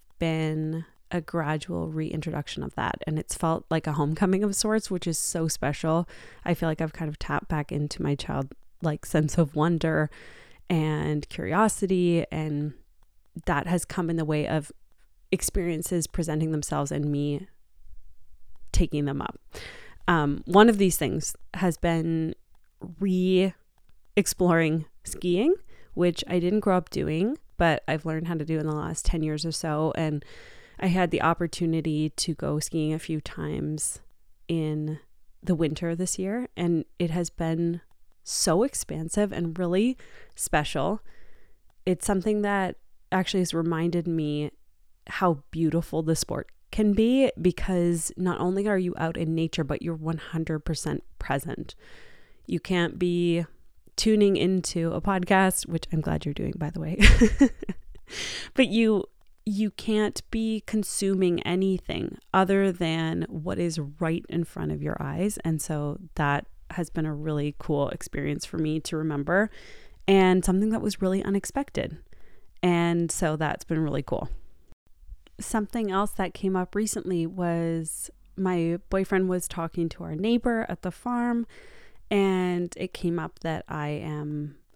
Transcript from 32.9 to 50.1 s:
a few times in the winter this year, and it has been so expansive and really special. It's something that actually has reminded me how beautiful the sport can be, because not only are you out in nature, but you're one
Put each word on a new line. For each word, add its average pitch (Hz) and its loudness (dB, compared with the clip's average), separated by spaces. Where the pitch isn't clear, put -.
a 156 -2
few 156 -4
times 151 -6
in 156 -2
the 185 2
winter 165 0
this 180 -4
year, 202 -4
and 175 2
it 170 0
has 170 -2
been 170 -2
so - 2
expansive 196 -2
and 165 -4
really 185 2
special. 151 0
It's 180 0
something 208 2
that 202 0
actually 185 2
has 175 0
reminded 165 0
me 151 -2
how 170 2
beautiful 160 0
the 160 2
sport - -4
can 214 4
be, 240 6
because 175 2
not 185 0
only 190 0
are 208 4
you 185 0
out 165 -2
in 160 0
nature, 160 0
but 143 -2
you're 165 -4
one 156 -4